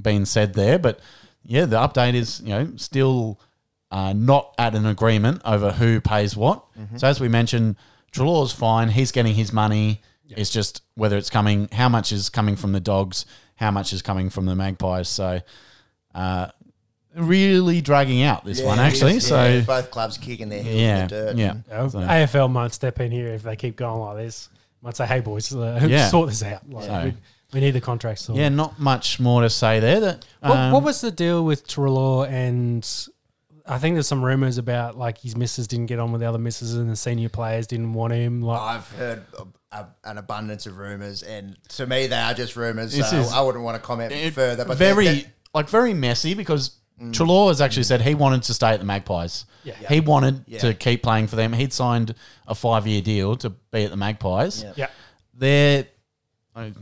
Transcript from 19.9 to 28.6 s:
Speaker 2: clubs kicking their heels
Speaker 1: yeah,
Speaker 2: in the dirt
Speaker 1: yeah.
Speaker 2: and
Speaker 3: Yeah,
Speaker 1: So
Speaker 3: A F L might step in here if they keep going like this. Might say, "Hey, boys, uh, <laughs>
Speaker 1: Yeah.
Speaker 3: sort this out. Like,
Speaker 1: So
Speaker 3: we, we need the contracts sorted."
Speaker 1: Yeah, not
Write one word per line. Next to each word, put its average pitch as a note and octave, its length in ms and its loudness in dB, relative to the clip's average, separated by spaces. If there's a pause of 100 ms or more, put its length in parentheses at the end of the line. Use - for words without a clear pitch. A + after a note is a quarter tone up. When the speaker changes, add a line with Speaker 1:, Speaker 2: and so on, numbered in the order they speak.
Speaker 2:
clubs A2+ 260 -6
kicking A2+ 300 -10
their G#2 160 -8
heels A2 160 0
Speaker 1:
yeah, A2 160 4
Speaker 2:
in F#2+ 60 2
the F#2 60 -2
dirt G#2+ 280 -4
Speaker 1:
yeah. G#2 140 2
Speaker 2:
and A2+ 180 -8
Speaker 3:
Yeah, A#2 200 -4
Speaker 1:
So G#2+ 120 -6
Speaker 3:
A F#2 80 -2
F D#3+ 260 4
L C3+ 140 4
might A#2+ 240 -2
step - 260 -6
in A#2+ 140 -4
here A#2+ 160 -6
if A2 160 -8
they A2 100 -8
keep A2+ 220 -8
going A2+ 240 -6
like G#2 160 -10
this. A2+ 320 -12 (340)
Might A#2 140 -14
say, B2 100 -2
"Hey, B2+ 140 0
boys, G#2+ 340 -6
uh, A#2+ 280 -4
<laughs> D3 60 4
Speaker 1:
Yeah. B2+ 200 6
Speaker 3:
sort E3 220 4
this G#2+ 120 -4
out. G2+ 260 -10
Like, A2 180 -12
Speaker 1:
So F#2+ 180 -4
Speaker 3:
we, F2+ 100 -2 (380)
we C3+ 80 -2
need C#3 100 4
the B2 100 0
contracts A#2 420 -6
sorted." A#2+ 200 -2
Speaker 1:
Yeah, D3 60 4
not D3+ 320 0